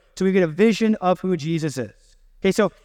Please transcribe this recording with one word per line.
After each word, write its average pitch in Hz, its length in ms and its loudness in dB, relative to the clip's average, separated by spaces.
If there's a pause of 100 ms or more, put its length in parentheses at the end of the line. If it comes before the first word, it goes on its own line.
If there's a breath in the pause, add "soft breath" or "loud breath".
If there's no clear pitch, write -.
(160)
so - 80 -4
we 190 80 2
get 190 120 4
a 170 40 0
vision 214 480 2
of 180 240 0
who 185 160 -2
Jesus 156 420 -4
is. - 400 -12 (220)
Okay, 190 140 0
so 202 180 0 (140)